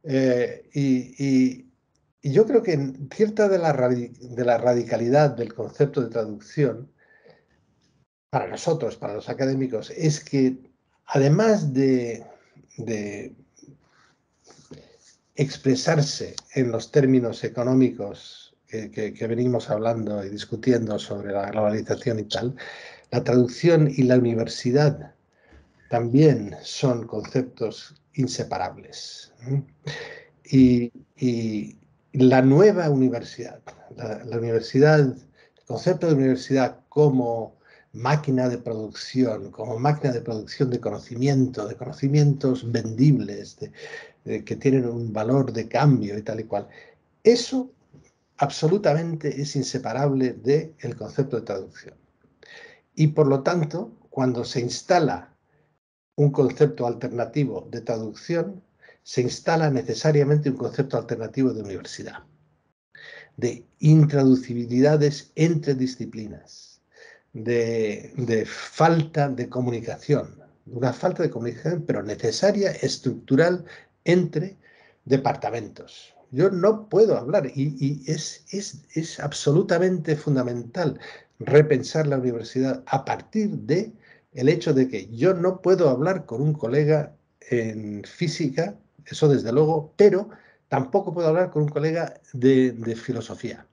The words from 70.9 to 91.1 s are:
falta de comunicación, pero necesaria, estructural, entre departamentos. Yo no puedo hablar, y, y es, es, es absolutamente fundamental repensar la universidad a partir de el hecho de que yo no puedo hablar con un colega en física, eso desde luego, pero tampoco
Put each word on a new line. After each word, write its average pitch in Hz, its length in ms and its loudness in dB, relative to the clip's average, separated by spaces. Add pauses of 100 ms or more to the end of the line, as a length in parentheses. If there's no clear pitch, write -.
falta 185 300 -2
de 156 80 0
comunicación, 120 560 -6
pero 107 160 -4
necesaria, 185 720 0
estructural, 165 920 0 (400)
entre 170 520 0 (480)
departamentos. 117 1120 -4 (180)
Yo 170 180 2
no 202 380 0
puedo 185 280 4
hablar, 131 380 -2
y, 139 240 -2
y 147 320 -4
es, - 400 -8
es, - 320 -10 (120)
es - 260 -8
absolutamente 170 960 0
fundamental 131 800 -2 (400)
repensar 147 680 4
la 139 120 0
universidad 127 680 -2
a - 180 -2
partir 190 460 -4
de 151 420 -4 (400)
el 127 160 2
hecho 170 240 2
de 131 160 4
que 107 200 -8
yo 131 260 2
no 185 260 -2
puedo 180 280 4
hablar 151 360 0
con 113 160 -8
un 151 120 2
colega 147 640 0 (360)
en 110 540 -4
física, 170 720 -4 (300)
eso 151 220 0
desde 113 240 2
luego, 151 440 0
pero 202 340 4 (380)
tampoco 160 440 -2